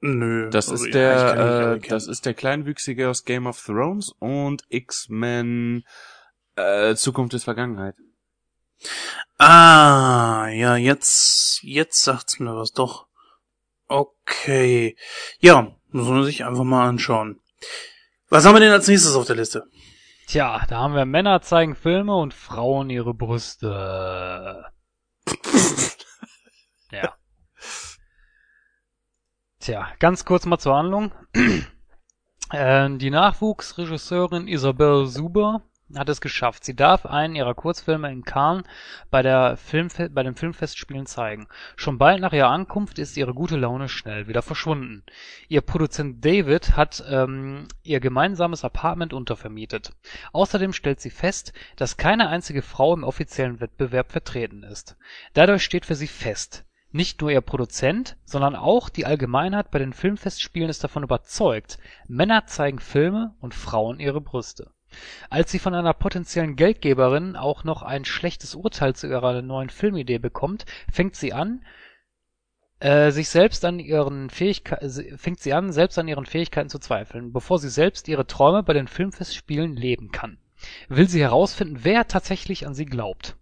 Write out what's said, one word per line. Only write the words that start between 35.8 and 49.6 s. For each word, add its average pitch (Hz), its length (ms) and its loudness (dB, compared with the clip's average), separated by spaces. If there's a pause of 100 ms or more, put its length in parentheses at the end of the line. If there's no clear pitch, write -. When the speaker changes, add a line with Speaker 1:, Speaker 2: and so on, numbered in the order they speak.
Speaker 3:
hat 139 140 -6
es 147 100 -2
geschafft. - 460 -6
Sie 131 100 -10
darf 160 300 2
einen 156 300 -4
ihrer 123 180 -4
Kurzfilme 156 580 -6
in 127 120 -14
Cannes 160 400 -2 (480)
bei 131 100 2
der 127 340 4
Filmfe-, 165 540 -6
bei 139 140 -4
den 127 100 -6
Filmfestspielen 143 720 -10
zeigen. 107 420 -10 (280)
Schon 135 240 -6
bald 175 220 6
nach 185 120 -4
ihrer 139 160 4
Ankunft 190 480 -4
ist 147 200 -10
ihre 127 180 -4
gute 160 200 -6
Laune 131 320 -4
schnell 104 400 -12
wieder 113 140 -4
verschwunden. 135 640 -8 (440)
Ihr 147 140 0
Produzent 143 640 -4
David 165 500 4
hat, - 320 0
ähm, 135 600 -4 (160)
ihr 151 160 -2
gemeinsames 160 640 -2
Apartment 165 480 -4
untervermietet. 110 760 -10 (420)